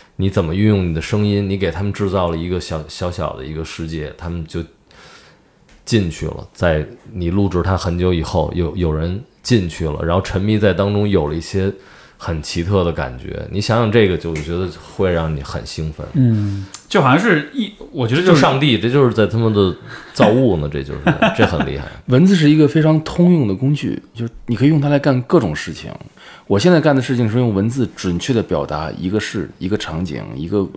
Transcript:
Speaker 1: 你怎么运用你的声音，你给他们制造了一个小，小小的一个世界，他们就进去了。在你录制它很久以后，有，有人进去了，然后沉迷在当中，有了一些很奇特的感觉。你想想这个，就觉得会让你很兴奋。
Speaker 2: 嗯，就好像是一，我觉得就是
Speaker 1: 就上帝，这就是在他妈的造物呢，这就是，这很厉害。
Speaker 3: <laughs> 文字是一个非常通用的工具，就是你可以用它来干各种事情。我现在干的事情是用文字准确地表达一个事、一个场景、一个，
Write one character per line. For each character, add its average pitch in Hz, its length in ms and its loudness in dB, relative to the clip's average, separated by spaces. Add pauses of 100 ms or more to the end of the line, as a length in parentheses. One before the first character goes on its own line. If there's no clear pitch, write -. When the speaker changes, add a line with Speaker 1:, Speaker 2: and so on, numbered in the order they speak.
(180)
Speaker 1:
你 95 120 0
怎 92 160 2
么 78 80 -2
运 101 140 2
用 98 200 4
你 82 60 -2
的 80 80 -2
声 104 240 -2
音， 101 240 0
你 98 80 -2
给 92 140 -2
他 80 100 -6
们 101 100 -2
制 98 200 -2
造 90 180 0
了 82 80 -4
一 82 100 -4
个 90 140 -2
小， 82 260 -6
小 90 220 -6
小 82 260 -6
的 62 80 -14
一 76 120 -10
个 80 100 -6
世 82 220 -10
界， 78 320 -8
他 87 100 -8
们 85 160 -6
就 85 180 -8 (1200)
进 101 280 0
去 76 160 -8
了。 - 260 -10
在 78 320 0 (260)
你 90 200 -4
录 98 180 0
制 87 140 -2
它 92 120 0
很 87 220 -4
久 90 160 0
以 85 80 0
后， 76 320 -2
有， 85 240 -4
有 82 160 0
人 85 260 -4 (220)
进 104 260 2
去 80 180 -6
了， 73 180 -4
然 82 120 0
后 95 60 2
沉 - 180 -4
迷 104 200 2
在 101 120 4
当 98 220 0
中， 104 160 0
有 87 180 2
了 76 60 -4
一 82 80 -4
些 95 320 -2 (480)
很 80 220 -4
奇 85 220 -4
特 95 180 2
的 85 80 0
感 64 260 -6
觉。 - 320 -10
你 101 120 -4
想 110 160 0
想 117 120 2
这 107 200 6
个， 87 80 0
就 82 180 -6
觉 76 160 -6
得 90 160 -2 (280)
会 95 140 0
让 82 240 0
你 71 80 -6
很 65 240 -10
兴 80 260 -8
奋。 73 220 -12
Speaker 2:
嗯， 104 520 2 (240)
就 185 120 2
好 135 60 2
像 127 100 6
是 175 360 0
一， 220 180 -4 (200)
我 127 140 -2
觉 113 100 0
得 165 60 2
就 185 60 2
是 180 60 8
Speaker 1:
就 160 40 8
上 135 220 2
帝， 139 180 2
这 104 120 -2
就 135 160 4
是 117 80 2
在 107 120 4
他 98 120 -2
妈 113 120 2
的 101 240 4 (400)
造 - 160 4
物 117 280 4
呢， 73 140 -4
这 71 120 -6
就 69 100 -10
是， 69 80 -8 (340)
这 110 100 4
很 85 200 0
厉 69 120 -6
害。 69 80 -8 (140)
Speaker 3:
<laughs> - 80 -12
文 127 180 6
字 196 100 6
是 156 140 6
一 151 80 6
个 151 100 6
非 156 140 2
常 156 240 4
通 175 280 4
用 147 140 2
的 98 80 0
工 131 180 0
具， - 280 -4 (120)
就 117 140 -6
是 113 60 -10 (140)
你 117 80 0
可 123 100 2
以 - 20 6
用 156 140 4
它 143 80 0
来 143 100 2
干 135 220 2
各 165 180 2
种 85 160 0
事 78 180 -10
情。 - 160 -14 (560)
我 98 140 2
现 170 100 4
在 170 120 6
干 151 140 4
的 131 60 2
事 123 140 -2
情 120 140 2
是 110 80 0
用 123 160 2
文 98 160 2
字 120 260 -2
准 87 240 -2
确 135 140 -2
地 110 100 2
表 76 220 -2
达 76 320 -6
一 90 120 -4
个 104 100 0
事、 98 380 -6
一 90 120 -6
个 101 80 0
场 80 260 -6
景、 71 180 -6 (140)
一 73 120 -6
个， 98 300 0